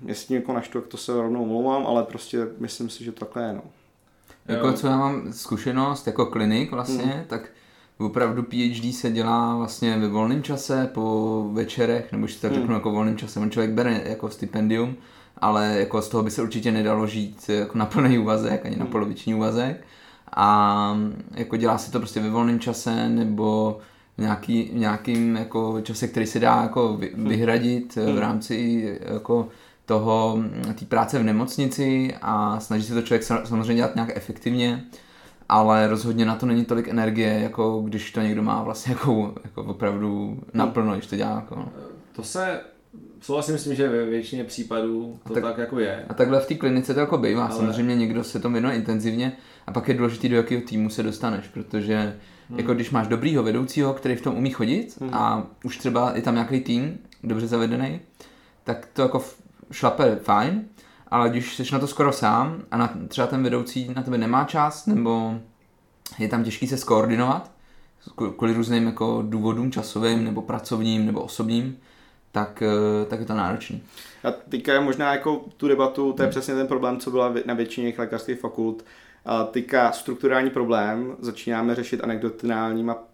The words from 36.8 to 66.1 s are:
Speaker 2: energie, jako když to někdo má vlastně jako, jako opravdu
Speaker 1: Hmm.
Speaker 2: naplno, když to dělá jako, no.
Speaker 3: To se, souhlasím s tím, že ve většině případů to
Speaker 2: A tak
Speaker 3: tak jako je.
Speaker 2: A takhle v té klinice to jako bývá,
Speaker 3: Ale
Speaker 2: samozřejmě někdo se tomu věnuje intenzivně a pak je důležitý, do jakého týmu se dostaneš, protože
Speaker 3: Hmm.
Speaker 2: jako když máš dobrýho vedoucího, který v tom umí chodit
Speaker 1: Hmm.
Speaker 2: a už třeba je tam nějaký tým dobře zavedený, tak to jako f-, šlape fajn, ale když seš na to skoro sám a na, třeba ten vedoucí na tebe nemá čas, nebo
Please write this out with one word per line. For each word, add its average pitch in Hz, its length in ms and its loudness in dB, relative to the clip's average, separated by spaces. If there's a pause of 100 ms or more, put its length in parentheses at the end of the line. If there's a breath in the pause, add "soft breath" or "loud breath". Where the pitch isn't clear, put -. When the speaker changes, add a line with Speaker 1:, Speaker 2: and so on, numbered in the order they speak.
Speaker 2:
energie, 110 560 2
jako 110 420 0
když 104 260 -6
to 113 100 -2
někdo 107 220 2
má 107 200 0
vlastně 113 300 -4
jako, 110 400 0 (100)
jako 107 200 -10
opravdu 101 640 -2
Speaker 1:
Hmm. 104 140 -8 (120)
Speaker 2:
naplno, 110 400 2
když 95 140 -6
to - 80 -6
dělá 107 200 -2
jako, 107 200 -8
no. - 140 -10 (460)
Speaker 3:
To 110 80 -10
se, 180 360 -4 (640)
souhlasím 147 360 -2
s - 60 -6
tím, 143 120 -2
že 135 140 2
ve 117 160 0
většině 117 380 -4
případů 113 840 -4
to 110 40 -8
Speaker 2:
A - 20 -4
tak 113 100 0
Speaker 3:
tak 117 140 -2
jako 120 220 -4
je. 101 300 -2
Speaker 2:
A - 40 -6
takhle 131 260 6
v 135 80 0
té 156 80 0
klinice 131 380 2
to 139 60 2
jako 147 180 2
bývá, 113 280 2
Speaker 3:
Ale 113 100 -4
Speaker 2:
samozřejmě 113 400 2
někdo 117 280 2
se 117 160 -6
tomu 120 140 0
věnuje 120 220 2
intenzivně 113 580 0 (340 loud breath)
a 98 40 -10
pak 113 160 -2
je 135 60 4
důležitý, 120 360 2
do 120 60 4
jakého 117 260 2
týmu 107 280 -2
se 110 140 -4
dostaneš, 107 440 -4
protože 107 680 -2 (340 loud breath)
Speaker 3:
Hmm. 120 100 -10
Speaker 2:
jako 120 140 0
když 117 180 -2
máš 113 160 2
dobrýho 123 360 2
vedoucího, 131 500 0
který 127 220 -2
v 120 60 -8
tom 123 160 -2
umí 131 140 2
chodit 131 500 -2
Speaker 1:
Hmm. 131 120 -4
Speaker 2:
a 113 340 0 (160)
už 123 140 -6
třeba 120 380 2
je 113 60 -2
tam 120 120 0
nějaký 117 260 0
tým 131 380 -2 (260)
dobře 113 240 -2
zavedený, 120 520 0 (640 loud breath)
tak - 300 -6
to - 80 0
jako 127 180 4
f-, - 160 -10 (360)
šlape 127 440 4
fajn, 127 500 2 (420 loud breath)
ale 120 220 4
když 123 260 -2
seš 127 160 -4
na 135 80 2
to 139 80 0
skoro 139 240 4
sám 123 500 2 (100)
a 117 60 -2
na, 117 160 2 (140)
třeba 123 200 0
ten 131 160 0
vedoucí 123 520 -2
na 131 80 -4
tebe 127 140 -2
nemá 117 260 2
čas, 151 420 0
nebo 113 500 2 (840)